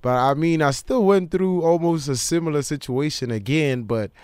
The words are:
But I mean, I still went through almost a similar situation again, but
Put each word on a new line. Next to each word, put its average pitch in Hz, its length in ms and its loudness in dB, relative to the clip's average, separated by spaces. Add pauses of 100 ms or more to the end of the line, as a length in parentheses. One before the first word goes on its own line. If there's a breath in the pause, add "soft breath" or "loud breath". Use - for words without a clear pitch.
But 123 160 0
I 139 160 4
mean, 160 280 0
I 139 100 2
still 247 320 0
went 190 260 4
through 185 320 0
almost 165 460 2
a 135 80 -2
similar 160 460 -2
situation 135 680 -4
again, 127 540 -2
but 107 260 -4 (140 loud breath)